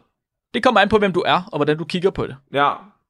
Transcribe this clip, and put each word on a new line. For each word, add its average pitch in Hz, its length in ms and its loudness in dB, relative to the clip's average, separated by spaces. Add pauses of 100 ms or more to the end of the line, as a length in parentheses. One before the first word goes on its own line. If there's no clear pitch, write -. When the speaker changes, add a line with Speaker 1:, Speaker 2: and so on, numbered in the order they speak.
(540)
Speaker 1:
Det 233 100 -2
kommer 233 180 6
an 202 80 2
på, 214 80 4
hvem 202 160 0
du 175 120 -2
er, 156 160 2 (100)
og 156 60 -6
hvordan 151 200 0
du 160 80 -10
kigger 185 240 -2
på 147 180 -4
det. 135 80 -16 (180)
Speaker 2:
Ja. 139 200 0 (360)